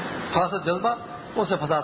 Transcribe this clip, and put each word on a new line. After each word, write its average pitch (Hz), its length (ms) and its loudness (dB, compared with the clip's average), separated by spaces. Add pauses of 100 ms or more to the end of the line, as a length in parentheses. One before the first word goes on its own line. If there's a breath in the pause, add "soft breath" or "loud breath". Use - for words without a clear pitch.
(340)
فاسد 175 320 2
جذبہ، 185 300 2 (400)
اس 202 140 2
سے 190 60 2 (100)
فساد 151 180 4